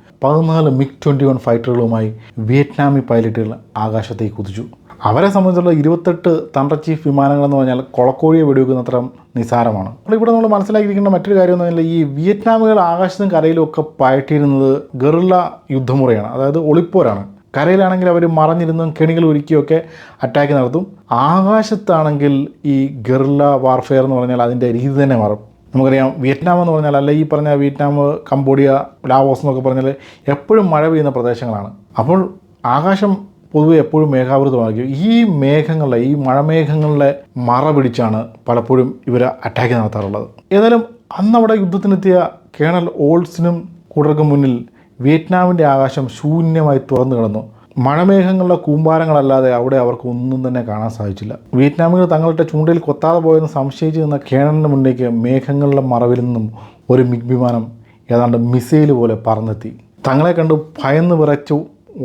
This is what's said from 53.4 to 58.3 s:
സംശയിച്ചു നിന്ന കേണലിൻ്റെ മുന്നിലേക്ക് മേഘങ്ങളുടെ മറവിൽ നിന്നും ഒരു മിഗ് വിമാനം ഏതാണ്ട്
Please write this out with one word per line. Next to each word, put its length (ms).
സംശയിച്ചു 460
നിന്ന 140
കേണലിൻ്റെ 440
മുന്നിലേക്ക് 340
മേഘങ്ങളുടെ 680
മറവിൽ 340
നിന്നും 200
ഒരു 180
മിഗ് 220
വിമാനം 300
ഏതാണ്ട് 240